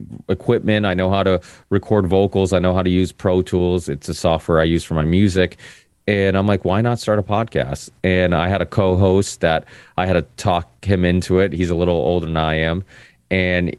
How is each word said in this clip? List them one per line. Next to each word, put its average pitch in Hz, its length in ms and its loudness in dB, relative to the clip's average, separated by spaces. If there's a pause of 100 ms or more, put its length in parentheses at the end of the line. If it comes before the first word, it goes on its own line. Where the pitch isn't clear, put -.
(300)
equipment. 107 560 0
I 95 80 0
know 92 160 0
how 98 140 0
to 92 180 0 (280)
record 101 380 0
vocals. 95 460 2
I 90 60 4
know 90 140 0
how 92 100 0
to 92 60 0
use 90 220 0
Pro 92 300 0
Tools. 90 480 -2
It's 71 200 -8
a 82 40 -4
software 82 460 0
I 80 40 4 (120)
use 85 80 -2
for - 100 -6
my 78 100 0
music." 90 540 2 (480)
And 98 300 0
I'm 98 120 2
like, 101 180 0
"Why 95 160 0
not 120 180 0
start 107 200 0
a 101 40 -4
podcast?" 98 640 -4 (140)
And 92 320 2
I 82 140 0
had 95 120 0
a 85 40 -2
co-host 95 760 0
that 80 240 0 (340)
I 90 80 -2
had 95 80 0
to 85 100 2 (120)
talk - 480 -4
him 92 220 0
into 90 340 2
it. 95 140 0
He's 85 160 -2
a 87 60 -2
little 87 200 0
older 82 300 0
than 80 100 -4
I 78 200 0
am. 82 280 -2 (480)
And 90 480 -2